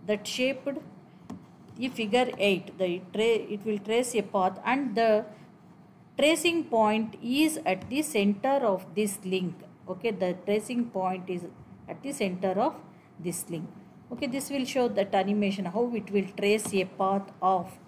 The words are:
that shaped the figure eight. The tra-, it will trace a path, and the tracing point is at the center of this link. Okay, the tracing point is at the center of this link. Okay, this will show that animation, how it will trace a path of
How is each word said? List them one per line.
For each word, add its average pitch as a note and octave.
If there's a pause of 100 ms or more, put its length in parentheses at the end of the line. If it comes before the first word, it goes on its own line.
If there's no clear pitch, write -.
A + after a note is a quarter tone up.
that G3+
shaped C4 (960)
the B3+
figure A#3+
eight. G3+
The F#3 (100)
tra-, A3 (100)
it G3+
will G#3+
trace A#3
a G#3
path, F#3+
and B3+
the A3 (920)
tracing E4
point A3
is C#4
at F#3
the C#4
center B3 (100)
of F#3+
this G#3
link. F#3 (320)
Okay, F#3
the F3+
tracing A3
point F#3
is F3 (460)
at -
the C#4
center F#3+
of A3 (420)
this E3+
link. E3 (440)
Okay, B3+
this C4+
will C#4
show B3
that G3+
animation, G3+
how A#3
it A3+
will G3
trace G#3
a F#3+
path G3 (100)
of F#3 (120)